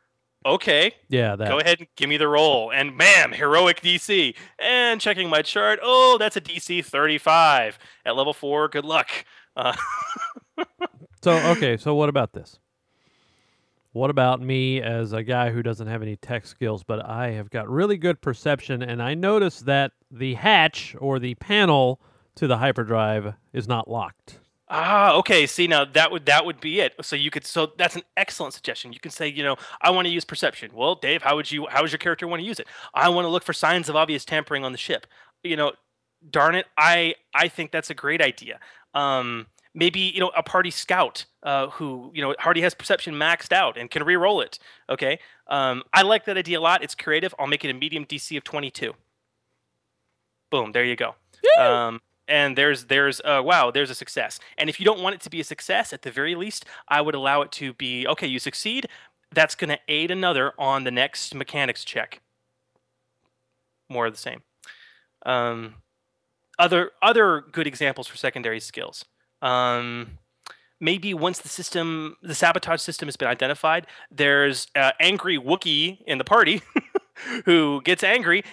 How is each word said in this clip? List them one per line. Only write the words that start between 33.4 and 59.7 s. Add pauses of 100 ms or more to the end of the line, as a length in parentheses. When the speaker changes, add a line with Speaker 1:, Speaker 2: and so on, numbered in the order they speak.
Speaker 1:
for
signs
of
obvious
tampering
on
the
ship." (360)
You
know, (580)
darn
it, (120)
I, (180)
I
think
that's
a
great
idea. (340)
Um, (280)
maybe,
you
know,
a
party
scout, (200)
uh,
who,
you
know, (100)
already
has
perception
maxed
out
and
can
re-roll
it. (300)
Okay. (280)
Um, (100)
I
like
that
idea
a
lot.
It's
creative.
I'll
make
it
a
medium
D
C
of
twenty-two. (1600)
Boom.
There
you
go. (420)
Speaker 2:
Yay!
Speaker 1:
Um, (260)
and
there's,
there's,
uh,
wow,
there's
a
success. (180)
And
if
you
don't
want
it
to
be
a
success,
at
the
very
least, (240)
I
would
allow
it
to
be,
okay,
you
succeed. (440)
That's
gonna (100)